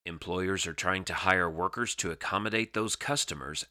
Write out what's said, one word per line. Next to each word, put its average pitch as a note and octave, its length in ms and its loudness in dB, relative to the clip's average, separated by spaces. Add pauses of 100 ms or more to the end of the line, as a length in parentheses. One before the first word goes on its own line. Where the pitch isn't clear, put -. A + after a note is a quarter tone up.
Employers F2+ 640 -2
are E2 60 -8
trying F#2 320 0
to F2+ 100 -4
hire F#2 340 4
workers F#2+ 460 0
to F2 160 -2
accommodate G#2+ 640 0
those G#2+ 200 0
customers D#2 760 -4